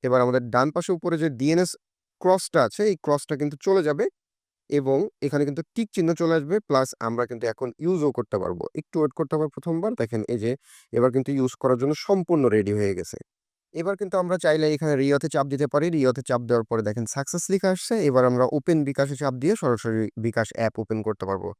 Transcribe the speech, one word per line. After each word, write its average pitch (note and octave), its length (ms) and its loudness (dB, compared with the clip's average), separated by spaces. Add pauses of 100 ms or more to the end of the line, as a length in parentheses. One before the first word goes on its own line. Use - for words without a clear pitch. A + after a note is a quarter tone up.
এবার B2+ 180 4
আমাদের B2 280 2
ডান B2+ 220 2
পাশে F3 200 -4
উপরে E3+ 260 -2
যে D#3 120 0
ডিএনএস D3+ 460 0 (440)
ক্রসটা F3+ 440 2
আছে, A#2+ 200 -2
এই G#3 200 2
ক্রসটা D3 340 -2
কিন্তু C#3+ 240 -4
চলে F#3+ 220 2
যাবে D3+ 220 0 (640)
এবং C#3 380 2 (140)
এখানে D3 240 0
কিন্তু C#3+ 160 -6 (140)
টিক A3+ 200 -2
চিহ্ন E3 180 2
চলে E3 200 2
আসবে, D#3+ 260 0
প্লাস C3 400 0
আমরা A#2 260 -2
কিন্তু A#2 220 -6
এখন A#2 320 -4
ইউজও D#3 320 0
করতে A2+ 260 -4
পারবো। F2+ 260 -4 (120)
একটু - 240 -6
ওয়েট D3+ 120 2
করতে D#3+ 240 -4
হবে D#3 120 0
প্রথমবার। E3 460 -4
দেখেন, A2+ 340 -2
এই A#2+ 100 -2
যে A2+ 180 -2 (360)
এবার A#2+ 200 2
কিন্তু C3+ 200 -2
ইউজ C3 280 0
করার B2+ 180 2
জন্য C3+ 200 0
সম্পূর্ণ F3 480 2
রেডি G#2 280 2
হয়ে G2+ 220 0
গেছে। F2+ 220 -10 (560)
এবার E3+ 240 -4
কিন্তু F#3+ 200 -2
আমরা F3+ 200 0
চাইলে D#3 360 2
এখানে D3+ 220 0
রিওতে C#3 340 2
চাপ C#3+ 180 0
দিতে C#3 200 -2
পারি। D3 220 0
রিওতে C3+ 320 2
চাপ B2 200 -2
দেওয়ার A#2 220 2
পরে A2+ 180 -2
দেখেন, G#2+ 240 -2
সাকসেস C#3 440 -6
লেখা F#3+ 200 0
আসছে। F#3+ 260 -2 (100)
এবার B2+ 200 6
আমরা B2 260 4
ওপেন D#3 320 2
বিকাশে C#3 320 -2
চাপ C3+ 180 -2
দিয়ে C#3+ 220 0
সরাসরি A2+ 640 0
বিকাশ A2+ 380 -2
অ্যাপ A2+ 240 -2
ওপেন A2 240 -4
করতে G2+ 220 -4
পারবো। F#2+ 340 -4